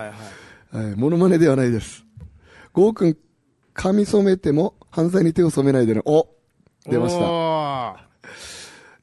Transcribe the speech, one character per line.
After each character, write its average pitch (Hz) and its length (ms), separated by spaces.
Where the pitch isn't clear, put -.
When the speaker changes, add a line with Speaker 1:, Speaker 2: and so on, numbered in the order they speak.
Speaker 1:
は 110 60
い。 110 40
Speaker 2:
は 104 60
い、 98 40
モ 131 140
ノ 170 60
マ 185 120
ネ 170 100
で 165 100
は 135 80
な 131 80
い 120 80
で 110 80
す。 - 240
ゴ 202 180
ー - 20
く 202 140
ん、 156 100
髪 208 300
染 202 180
め 190 140
て 156 160
も 160 240
犯 165 180
罪 190 160
に 165 80
手 185 100
を 160 80
染 139 160
め 139 60
な 131 100
い 113 40
で 110 80
ね。 107 100
お！ 147 240
出 123 140
ま 117 100
し 175 100
た。 170 60
Speaker 1:
お 151 720
ー。 - 120